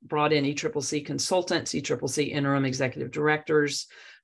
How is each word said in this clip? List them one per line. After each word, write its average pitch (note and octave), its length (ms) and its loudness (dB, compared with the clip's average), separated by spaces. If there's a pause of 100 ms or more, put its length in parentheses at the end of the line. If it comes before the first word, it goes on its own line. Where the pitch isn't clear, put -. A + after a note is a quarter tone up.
brought D3+ 320 2
in C#3+ 100 4
E C#3+ 80 0
triple D3+ 300 -4
C D3 180 -2
consultants, E3+ 760 0
E D#3 60 -2
triple C#3+ 280 -2
C D3 160 0
interim C#3 420 0
executive C3 440 -2
directors, D3+ 760 2 (380)